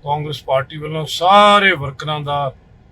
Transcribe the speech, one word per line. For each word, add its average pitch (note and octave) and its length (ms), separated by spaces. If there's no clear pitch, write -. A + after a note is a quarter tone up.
ਕਾਂਗਰਸ D3 400
ਪਾਰਟੀ C3+ 340
ਵੱਲੋਂ D3+ 280
ਸਾਰੇ G3+ 680
ਵਰਕਰਾਂ D3 480
ਦਾ C#3+ 360